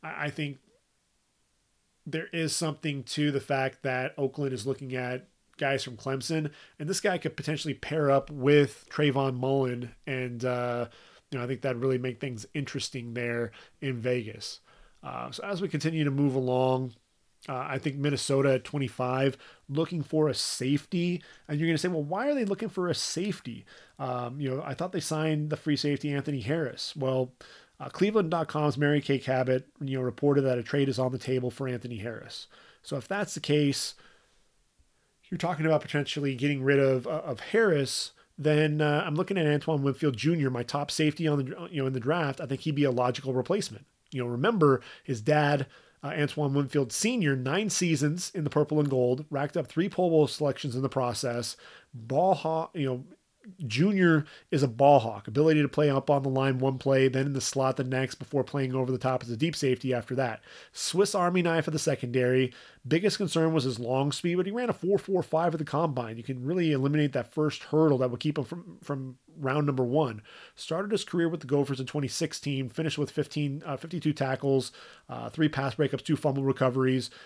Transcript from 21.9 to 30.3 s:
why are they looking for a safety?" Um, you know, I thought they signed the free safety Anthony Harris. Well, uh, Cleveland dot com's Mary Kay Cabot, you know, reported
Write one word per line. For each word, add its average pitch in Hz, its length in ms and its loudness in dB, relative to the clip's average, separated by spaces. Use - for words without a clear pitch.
why 190 280 -2
are 294 40 2
they 262 120 0
looking 202 240 -4
for 180 180 -4
a 165 80 0
safety?" 160 720 -6
Um, 127 400 -6
you 139 100 -2
know, 131 160 -4
I 139 80 -6
thought 180 200 -6
they 180 80 -2
signed 156 480 -2
the 151 80 -2
free 151 180 0
safety 147 380 -2
Anthony 143 260 -4
Harris. 135 560 -4
Well, 131 380 -2
uh, 135 80 -10
Cleveland 202 420 2
dot 165 160 0
com's 147 300 0
Mary 147 240 4
Kay 139 180 0
Cabot, 131 480 0
you 135 160 -4
know, 127 80 -2
reported 139 380 2